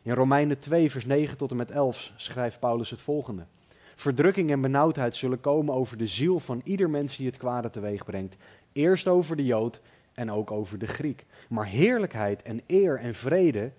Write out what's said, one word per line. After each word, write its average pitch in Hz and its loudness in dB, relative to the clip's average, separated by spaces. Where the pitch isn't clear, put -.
In 117 -2
Romeinen 139 4
twee, 151 2
vers 123 -6
negen 139 0
tot 135 -4
en 123 -4
met 120 -4
elf 135 -2
schrijft - -6
Paulus 120 -2
het 127 -12
volgende. 120 -6
"Verdrukking 156 2
en 139 2
benauwdheid 139 2
zullen 127 -4
komen 147 2
over 120 -2
de 113 -2
ziel 156 0
van 127 -6
ieder 185 0
mens 143 -4
die 135 -6
het 127 -4
kwade 123 -4
teweeg 104 -6
brengt. 95 -8
Eerst 175 2
over 175 2
de 143 -2
Jood 117 0
en 113 -8
ook 107 -4
over 107 -6
de 110 -6
Griek. - -6
Maar 107 -2
heerlijkheid 120 0
en 113 -8
eer 175 2
en 117 -6
vrede 135 0